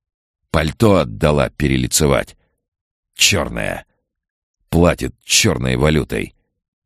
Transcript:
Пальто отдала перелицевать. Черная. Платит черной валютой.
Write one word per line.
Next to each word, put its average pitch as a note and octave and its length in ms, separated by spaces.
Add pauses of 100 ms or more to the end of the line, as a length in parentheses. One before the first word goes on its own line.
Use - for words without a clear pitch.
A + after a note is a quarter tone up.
(500)
Пальто E2 480
отдала C#2 520
перелицевать. C2 880 (800)
Черная. A1+ 680 (840)
Платит E2 540
черной B1+ 540
валютой. C2 580 (500)